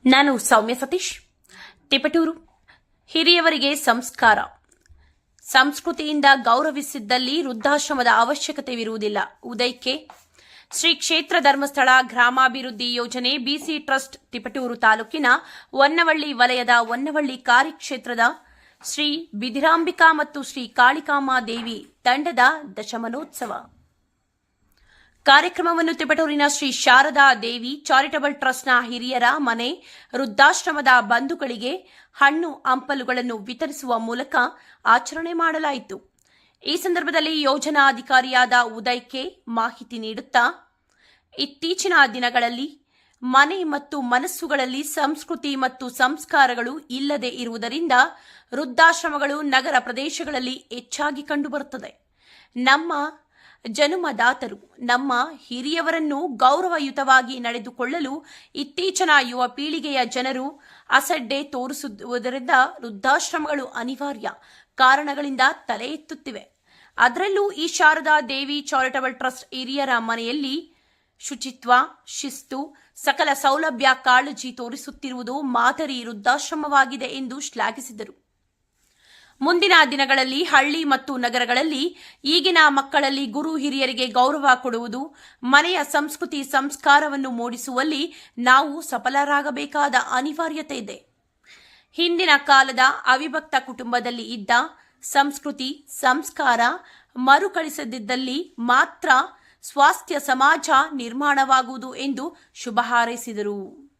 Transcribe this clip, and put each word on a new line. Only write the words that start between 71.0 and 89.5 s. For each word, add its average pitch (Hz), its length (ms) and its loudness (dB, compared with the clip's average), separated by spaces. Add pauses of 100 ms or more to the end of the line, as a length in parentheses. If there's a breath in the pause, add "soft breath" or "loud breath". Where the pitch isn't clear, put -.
ಶುಚಿತ್ವ, 247 540 -6 (340)
ಶಿಸ್ತು, - 720 -10 (200 soft breath)
ಸಕಲ 302 360 0
ಸೌಲಭ್ಯ 269 560 0 (160)
ಕಾಳಜಿ 254 480 2
ತೋರಿಸುತ್ತಿರುವುದು 254 880 -10
ಮಾದರಿ 254 640 0
ವೃದ್ಧಾಶ್ರಮವಾಗಿದೆ 269 1000 0
ಎಂದು 269 360 -10
ಶ್ಲಾಘಿಸಿದರು. 226 880 -8 (1120 soft breath)
ಮುಂದಿನ 349 320 2 (180)
ದಿನಗಳಲ್ಲಿ 269 520 0
ಹಳ್ಳಿ 294 420 2
ಮತ್ತು 269 320 -2
ನಗರಗಳಲ್ಲಿ 254 800 -2 (280 loud breath)
ಈಗಿನ 330 340 2 (100)
ಮಕ್ಕಳಲ್ಲಿ 277 580 0
ಗುರು 302 300 -6
ಹಿರಿಯರಿಗೆ 262 500 -2
ಗೌರವ 269 400 2 (160)
ಕೊಡುವುದು, 240 540 -6 (280 soft breath)
ಮನೆಯ 302 380 4
ಸಂಸ್ಕೃತಿ 294 600 -4
ಸಂಸ್ಕಾರವನ್ನು 277 880 2
ಮೂಡಿಸುವಲ್ಲಿ 254 840 -4 (240 loud breath)
ನಾವು 277 440 4
ಸಫಲರಾಗಬೇಕಾದ 285 1120 -2 (160)